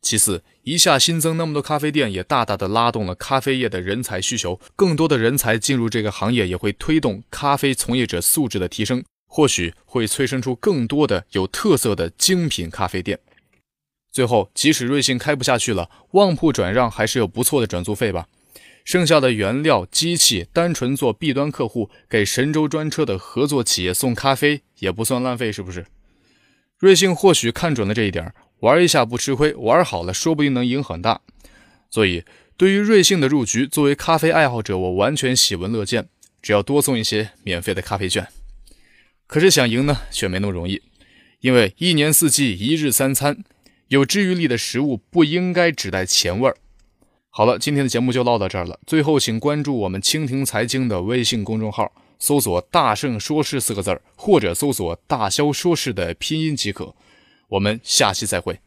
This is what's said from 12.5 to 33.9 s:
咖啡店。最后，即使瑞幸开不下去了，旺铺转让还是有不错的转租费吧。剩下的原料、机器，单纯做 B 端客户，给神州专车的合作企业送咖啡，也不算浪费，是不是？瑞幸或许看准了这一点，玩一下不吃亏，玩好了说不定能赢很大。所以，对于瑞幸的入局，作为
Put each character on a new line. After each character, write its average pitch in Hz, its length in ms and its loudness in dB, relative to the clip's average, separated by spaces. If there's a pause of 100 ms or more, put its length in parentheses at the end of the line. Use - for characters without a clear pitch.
咖 92 180 -4
啡 92 140 -6
店。 101 180 -6 (920)
最 131 140 0
后， 110 280 2
即 - 180 2
使 131 140 0
瑞 139 160 0
幸 127 160 0
开 147 180 -2
不 127 80 -6
下 127 140 2
去 113 160 -2
了， 87 160 -4 (220)
旺 190 240 4
铺 151 180 2
转 92 200 0
让 120 160 2
还 110 180 -2
是 127 120 -2
有 110 80 2
不 110 160 -4
错 143 160 2
的 113 80 0
转 90 160 -6
租 104 120 -4
费 107 160 -2
吧。 87 160 -6 (580)
剩 180 200 2
下 156 140 6
的 131 140 2
原 110 300 -2
料、 123 240 2
机 170 280 -2
器， 95 380 2
单 170 180 2
纯 135 240 -2
做 131 160 0
B 139 220 -2
端 143 180 -2
客 135 160 -4
户， 110 220 -4 (180)
给 107 160 0
神 131 300 0
州 156 140 0
专 156 220 -4
车 151 140 -2
的 98 140 -2
合 123 300 -2
作 139 160 0
企 - 200 -2
业 90 80 0
送 123 220 -2
咖 135 220 0
啡， 147 260 0 (160)
也 95 140 -2
不 107 120 -6
算 123 180 -2
浪 127 140 -4
费， 117 160 -4
是 101 120 -10
不 92 80 -12
是？ 87 160 -12 (880)
瑞 190 180 8
幸 185 180 2
或 180 200 6
许 117 180 0
看 165 220 -2
准 117 120 -2
了 101 80 -2
这 113 100 0
一 101 80 0
点， 85 200 -6 (280)
玩 139 220 6
一 180 60 6
下 147 160 4
不 120 140 -2
吃 135 180 -2
亏， 147 200 2
玩 127 280 4
好 87 200 -4
了 90 100 -6
说 165 200 -2
不 147 100 0
定 143 100 2
能 123 120 0
赢 127 160 -2
很 85 200 -10
大。 104 180 0 (680)
所 110 160 2
以， 87 180 -2 (320)
对 190 160 4
于 196 60 2
瑞 208 260 6
幸 190 160 2
的 170 80 2
入 139 160 2
局， 117 240 -2
作 - 160 0
为 143 120 4